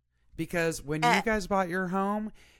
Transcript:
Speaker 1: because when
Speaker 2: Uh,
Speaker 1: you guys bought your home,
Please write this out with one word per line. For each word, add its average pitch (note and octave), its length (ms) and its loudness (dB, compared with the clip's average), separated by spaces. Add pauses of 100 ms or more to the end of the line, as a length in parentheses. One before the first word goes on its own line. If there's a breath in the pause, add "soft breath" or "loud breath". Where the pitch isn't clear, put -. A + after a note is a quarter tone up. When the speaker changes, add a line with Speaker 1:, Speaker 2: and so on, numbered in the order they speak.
(360)
Speaker 1:
because E3 460 -2
when D#3 220 -2
Speaker 2:
Uh, A#3+ 120 6
Speaker 1:
you G3 60 2
guys G#3+ 240 0
bought F#3+ 220 2
your F#3 200 -2
home, G3+ 440 -2 (280 soft breath)